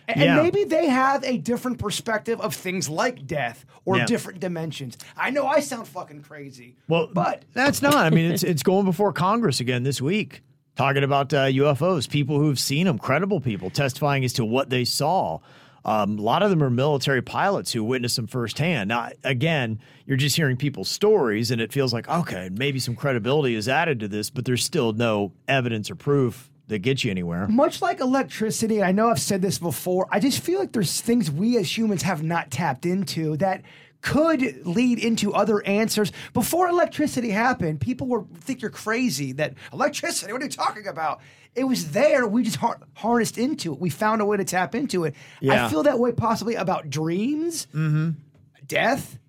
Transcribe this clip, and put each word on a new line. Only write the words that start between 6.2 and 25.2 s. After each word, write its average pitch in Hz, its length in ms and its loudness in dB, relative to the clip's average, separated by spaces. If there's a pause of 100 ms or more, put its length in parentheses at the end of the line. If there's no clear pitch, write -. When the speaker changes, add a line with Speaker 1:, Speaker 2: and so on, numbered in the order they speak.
Speaker 1:
crazy, 131 540 -18 (120)
Speaker 2:
Well, 160 240 2
Speaker 1:
but - 400 -2
Speaker 2:
that's 269 300 2
not. 285 120 6
I 175 160 6
mean, 165 200 4
it's, 165 120 0
it's 165 200 0
going 190 240 4
before 190 260 2
Congress 185 480 2
again 123 220 0
this 131 180 -2
week, 165 420 -2 (340)
talking 135 280 2
about, 139 300 2
uh, 135 100 4
U 135 240 4
F 143 140 2
Os, 170 240 0
people 147 320 0
who've 143 200 2
seen 160 300 0
'em, 135 100 2
credible 175 420 0
people 95 300 -4
testifying 139 540 0
as 120 100 -2
to 117 100 0
what 127 260 0
they 127 140 0
saw. 135 560 -2 (460)
Um, 104 320 0
a 104 40 -6
lot 135 200 2
of 208 60 4
them 165 140 4
are 135 80 2
military 135 500 2
pilots 151 520 -2
who 113 120 -2
witnessed 120 320 -2
them 92 100 -4
firsthand. 123 640 -2
Now, 117 220 -2 (120)
again, 131 560 0 (280)
you're 139 100 0
just 139 180 0
hearing 139 220 2
people's 135 320 -4
stories, 120 640 2
and 117 100 0
it 110 140 -4
feels 135 180 0
like, 117 160 -4
okay, 131 420 -4
maybe 131 280 -2
some 123 180 -4
credibility 127 580 0
is 107 140 -2
added 147 320 2
to 107 80 -4
this, 101 220 -4
but 123 160 -6
there's 123 180 0
still 117 300 0
no 107 380 0 (140)